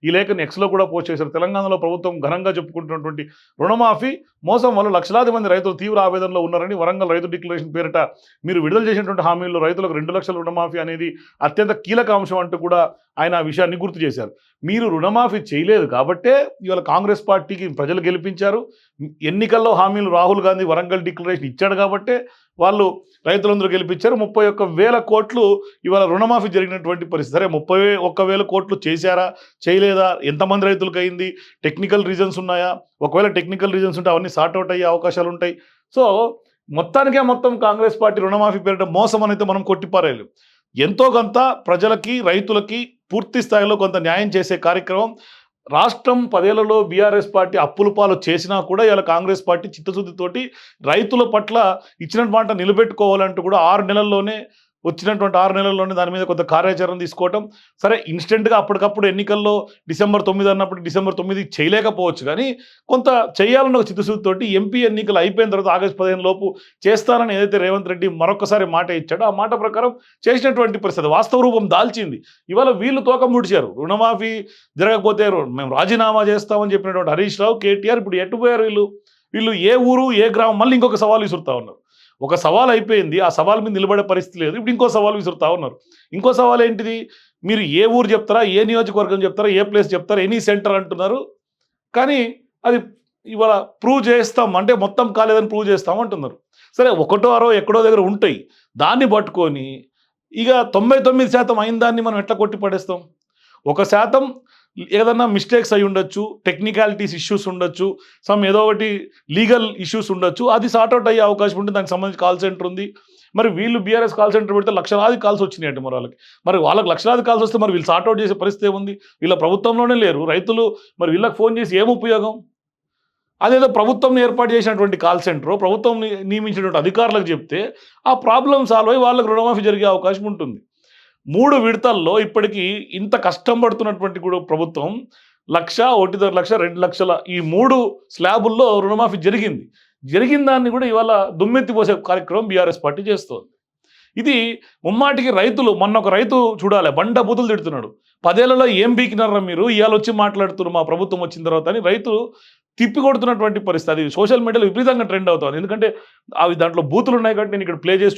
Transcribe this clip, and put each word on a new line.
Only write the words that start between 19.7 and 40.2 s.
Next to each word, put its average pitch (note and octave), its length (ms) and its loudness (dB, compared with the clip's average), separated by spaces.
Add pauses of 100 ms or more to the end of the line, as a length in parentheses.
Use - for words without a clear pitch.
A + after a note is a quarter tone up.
హామీలు G3 380 2
రాహుల్ F3+ 320 2
గాంధీ F#3+ 240 0
వరంగల్ F3 360 -2
డిక్లరేషన్ F3 440 -6
ఇచ్చాడు F#3+ 300 -2
కాబట్టే G3+ 500 -2 (340)
వాళ్ళు G3 420 2 (260)
రైతులందరూ G3 420 2
గెలిపించారు. F#3 460 0
ముప్పై G#3+ 320 0
ఒక్క G#3 160 -2
వేల G3 340 2
కోట్లు G#3+ 680 2 (220)
ఇవాళ F#3+ 200 2
రుణమాఫీ G#3+ 420 0
జరిగినటువంటి F3+ 580 -4
పరిస్థితి. D3+ 340 -2
సరే, F#3+ 80 0
ముప్పై F3+ 480 2
ఒక్క F3+ 260 -2
వేల G3 200 0
కోట్లు G3 460 -2
చేశారా, F3+ 460 0 (360)
చేయలేదా, F#3+ 540 2
ఎంతమంది F#3+ 420 0
రైతులకి F#3 340 0
అయింది, F3+ 360 -4 (280)
టెక్నికల్ F3+ 420 0
రీజన్స్ F#3 340 -2
ఉన్నాయా? F3+ 400 -4 (220)
ఒకవేళ E3 260 2
టెక్నికల్ F#3 460 -2
రీజన్స్ F#3 240 -2
ఉంటే F3+ 120 0
అవన్నీ F3 200 0
సార్ట్ E3 280 -2
అవుట్ F#3 140 -4
అయ్యే F3+ 140 -2
అవకాశాలు E3+ 440 0
ఉంటాయి. F3 280 -6 (400)
So, A#3 360 2 (360)
మొత్తానికే C4+ 520 2
మొత్తం B3 360 0
కాంగ్రెస్ A3 440 0
పార్టీ G#3 200 2
రుణమాఫీ G3+ 380 0
పేరిట F#3+ 220 -2
మోసం G#3 420 0
అని G#3 80 0
అయితే G#3 140 -2
మనం F#3+ 180 -2
కొట్టిపారేయలేం. E3+ 640 -2 (500)